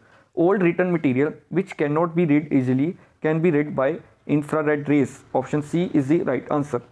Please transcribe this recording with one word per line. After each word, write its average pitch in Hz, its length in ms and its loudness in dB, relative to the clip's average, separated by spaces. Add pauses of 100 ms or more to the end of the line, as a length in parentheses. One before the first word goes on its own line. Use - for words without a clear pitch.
(360)
Old 185 260 2
written 175 300 0
material 151 420 0 (160)
which 175 260 -4
cannot 160 400 -2
be 175 100 2
read 147 280 2
easily 135 440 0 (240)
can 160 200 0
be 175 100 4
read 147 240 0
by 135 240 -2 (280)
infrared 147 600 -2
rays. 139 360 0 (100)
Option 143 300 -2
C 170 300 -2
is 139 140 2
the 165 120 2
right 135 320 -2
answer. 139 300 -2 (100)